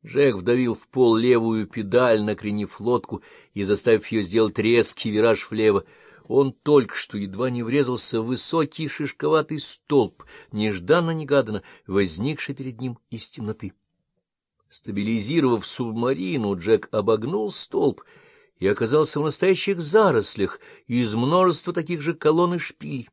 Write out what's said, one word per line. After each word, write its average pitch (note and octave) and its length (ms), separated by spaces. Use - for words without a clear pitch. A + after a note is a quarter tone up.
Джек C3+ 300
вдавил A#2+ 400
в - 120
пол A#2+ 280
левую A2+ 520
педаль, A2 560
накренив G#2 560
лодку A2+ 420
и G2+ 100
заставив G#2 440
ее A2+ 140
сделать G#2+ 360
резкий A2+ 540
вираж A2 380
влево. G#2+ 340
Он C3+ 260
только C#3+ 420
что - 220
едва G2+ 320
не A#2+ 140
врезался B2 580
в A2+ 60
высокий D3+ 600
шишковатый D3+ 720
столб, - 640
нежданно-негаданно A#2+ 1120
возникший G2+ 680
перед B2+ 240
ним B2 200
из - 200
темноты. G#2+ 440
Стабилизировав A2+ 960
субмарину, A#2+ 920
Джек G2+ 340
обогнул A2+ 600
столб - 520
и F#2 100
оказался B2+ 520
в D3 40
настоящих F3+ 580
зарослях D3 760
из A#2+ 300
множества F3 580
таких E3+ 280
же D#3+ 120
колонн E3+ 420
и - 40
шпилей. C#3+ 540